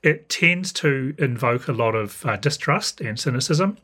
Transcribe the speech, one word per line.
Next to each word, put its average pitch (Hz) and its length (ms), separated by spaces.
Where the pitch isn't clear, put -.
It 151 260
tends 180 440
to 139 440
invoke 123 500
a 120 60
lot 113 220
of, 107 300
uh, 107 120
distrust 147 640
and 113 180
cynicism. 151 640